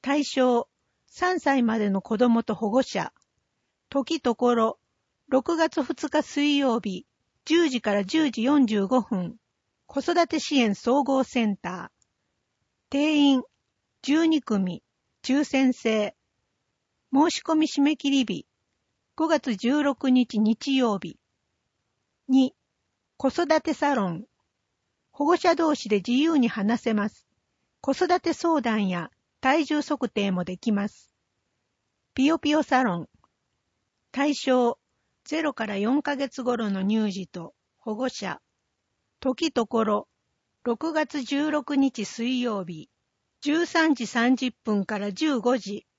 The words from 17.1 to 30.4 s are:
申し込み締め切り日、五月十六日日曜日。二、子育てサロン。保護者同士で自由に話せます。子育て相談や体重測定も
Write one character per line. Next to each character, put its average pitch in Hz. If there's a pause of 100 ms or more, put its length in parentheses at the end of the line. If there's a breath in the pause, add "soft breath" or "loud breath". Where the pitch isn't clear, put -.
申 294
し -
込 320
み 311
締 -
め 294
切 277
り 277
日、 180 (680)
五 -
月 277
十 262
六 269
日 247
日 220
曜 226
日。 - (1120)
二、 262 (640)
子 269
育 311
て 320
サ 285
ロ 202
ン。 175 (840)
保 285
護 339
者 339
同 311
士 -
で 208
自 220
由 311
に 240
話 220
せ 226
ま 208
す。 - (540)
子 269
育 349
て 330
相 320
談 220
や 175 (300)
体 285
重 302
測 -
定 202
も 180